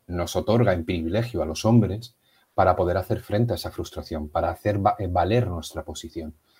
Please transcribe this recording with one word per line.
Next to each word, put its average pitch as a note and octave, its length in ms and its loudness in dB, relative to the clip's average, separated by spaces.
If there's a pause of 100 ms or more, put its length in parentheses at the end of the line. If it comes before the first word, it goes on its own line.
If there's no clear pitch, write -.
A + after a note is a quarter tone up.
nos F2 300 -4
otorga G#2+ 380 4
en E2+ 100 -2
privilegio F2 580 -2
a D#2 40 -2
los D#2+ 180 -6
hombres G#2+ 500 4 (400)
para F#2 220 4
poder F2 220 2
hacer F#2+ 220 -4
frente A2+ 320 0
a F#2+ 40 0
esa F2 140 -8
frustración, D2+ 580 -8
para E2+ 220 0
hacer F#2+ 340 -2
va-, G2+ 140 2
eh, G2 80 -4
valer F2+ 400 2
nuestra E2 360 -8
posición, D#2+ 520 -12 (260)